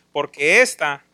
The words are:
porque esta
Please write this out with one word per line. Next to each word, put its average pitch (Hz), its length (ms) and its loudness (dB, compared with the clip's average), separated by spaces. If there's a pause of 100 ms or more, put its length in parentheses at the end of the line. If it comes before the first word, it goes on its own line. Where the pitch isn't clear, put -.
(120)
porque 147 480 0
esta 151 540 -4